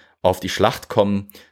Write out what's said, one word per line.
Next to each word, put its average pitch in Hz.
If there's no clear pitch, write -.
auf 92
die 92
Schlacht -
kommen, 101